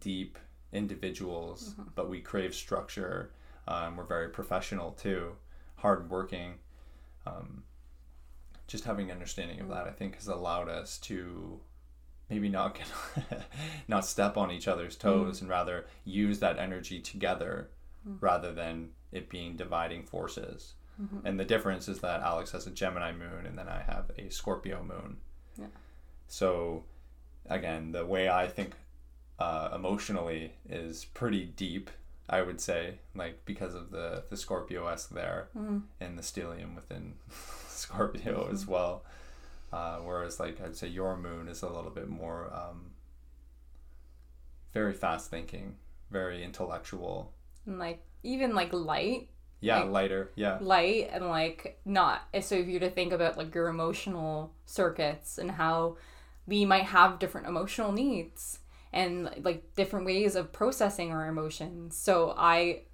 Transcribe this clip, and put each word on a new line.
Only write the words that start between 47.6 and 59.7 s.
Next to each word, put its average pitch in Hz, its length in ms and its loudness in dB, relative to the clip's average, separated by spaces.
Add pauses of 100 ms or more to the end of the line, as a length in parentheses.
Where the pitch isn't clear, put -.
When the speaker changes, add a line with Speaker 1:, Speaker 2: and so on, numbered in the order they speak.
Speaker 2:
And, 190 120 -6
like, 170 240 -6 (200)
even, 254 320 2
like, 175 180 4
light. 170 560 2 (320)
Speaker 1:
Yeah, 107 200 8
Speaker 2:
Like, 95 100 2
Speaker 1:
lighter, 95 460 4
yeah. 98 240 2
Speaker 2:
light 190 520 6
and, 180 160 -2
like, 160 560 0
not, 185 380 6 (200)
so 202 120 0
if 180 140 6
you 180 60 0
were 180 60 4
to 180 100 4
think 180 220 2
about, 165 240 6
like, 160 180 -4
your 170 140 4
emotional 165 840 0 (140)
circuits 160 720 2
and 175 120 -2
how 165 460 4 (500)
we 202 180 6
might 190 200 8
have 185 340 12
different - 300 -2
emotional 202 420 0
needs 208 720 0 (320)
and, 180 360 2 (140)
like, 170 320 0